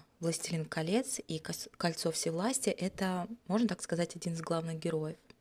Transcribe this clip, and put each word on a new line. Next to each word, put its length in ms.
«Властелин 440
колец» 640
и 120
кос-, 360
«Кольцо 360
всевластия» — 680
это, 500
можно 200
так 140
сказать, 340
один 180
из 80
главных 360
героев. 400